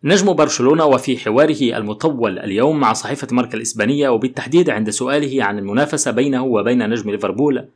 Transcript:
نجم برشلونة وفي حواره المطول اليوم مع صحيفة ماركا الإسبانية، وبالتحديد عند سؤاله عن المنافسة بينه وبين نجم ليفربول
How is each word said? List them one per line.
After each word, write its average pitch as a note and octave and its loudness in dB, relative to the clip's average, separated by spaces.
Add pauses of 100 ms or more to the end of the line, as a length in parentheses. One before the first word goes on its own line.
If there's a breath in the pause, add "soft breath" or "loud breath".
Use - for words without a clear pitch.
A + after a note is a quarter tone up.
نجم G3 4
برشلونة D3+ 2
وفي B2+ 2
حواره C3+ 2
المطول A2 -2
اليوم B2+ 0
مع A2+ 2
صحيفة C3 -6
ماركا A#2+ 0
الإسبانية، A#2 0
وبالتحديد C3 2
عند G#2+ -2
سؤاله C3 -2
عن G#2 -2
المنافسة B2+ -2
بينه C3 0
وبين A#2 0
نجم G#2+ -4
ليفربول G#2+ -2